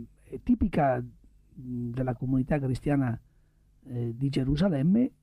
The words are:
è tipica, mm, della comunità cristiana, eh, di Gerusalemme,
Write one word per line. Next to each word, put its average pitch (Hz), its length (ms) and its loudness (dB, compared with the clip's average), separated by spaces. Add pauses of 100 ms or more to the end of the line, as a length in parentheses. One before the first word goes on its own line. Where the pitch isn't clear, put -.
(220)
è - 200 -12
tipica, 151 580 2
mm, 123 920 -10
della 127 220 -2
comunità 131 440 0
cristiana, 131 600 0 (680)
eh, 120 320 -6
di 135 120 -2
Gerusalemme, 151 800 2 (120)